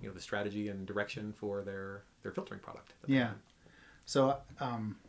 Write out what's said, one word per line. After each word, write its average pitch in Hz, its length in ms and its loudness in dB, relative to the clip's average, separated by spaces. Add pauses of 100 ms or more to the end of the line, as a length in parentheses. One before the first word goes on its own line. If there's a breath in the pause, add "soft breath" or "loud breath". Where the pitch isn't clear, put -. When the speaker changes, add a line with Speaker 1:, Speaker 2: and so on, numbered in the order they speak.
Speaker 1:
you 104 60 -8
know, 95 60 -8
the 92 60 -12
strategy 104 500 -2
and 98 160 -6
direction 104 460 -2
for 101 320 -2
their, 98 400 -8 (180)
their 104 100 -6
filtering 190 280 -6
product - 420 -14
that - 60 -18
they 139 60 6
Speaker 2:
Yeah. 127 140 8
Speaker 1:
had. 104 80 -4 (680 soft breath)
Speaker 2:
So, 135 320 6 (220)
um, 113 380 -2 (120)